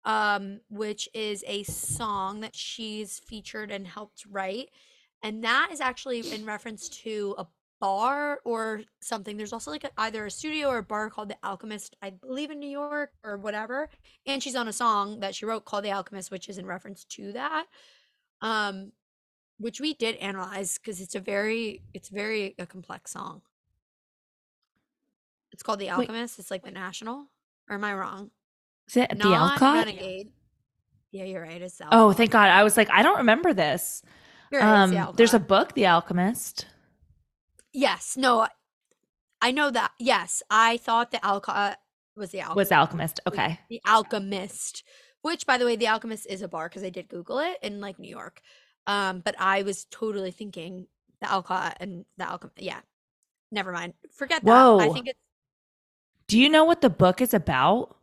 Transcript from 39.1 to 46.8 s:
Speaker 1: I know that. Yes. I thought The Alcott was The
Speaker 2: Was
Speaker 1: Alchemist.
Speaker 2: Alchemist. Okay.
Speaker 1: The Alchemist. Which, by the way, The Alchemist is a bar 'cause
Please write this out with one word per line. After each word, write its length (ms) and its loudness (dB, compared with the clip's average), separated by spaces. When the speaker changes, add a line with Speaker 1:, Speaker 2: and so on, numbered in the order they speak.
Speaker 1:
I 100 4
know 200 2
that. 280 0
Yes. 500 0
I 280 4
thought 340 0
The 140 -6
Alcott 540 -2
was 160 -12
The 100 -8
Speaker 2:
Was 180 4
Speaker 1:
Alchemist. 0 -
Speaker 2:
Alchemist. 560 4
Okay. 320 -2
Speaker 1:
The 180 -12
Alchemist. 960 -2
Which, 240 -4
by 120 4
the 80 2
way, 100 2
The 120 0
Alchemist 420 -4
is 120 -8
a 60 -10
bar 220 -8
'cause 140 -14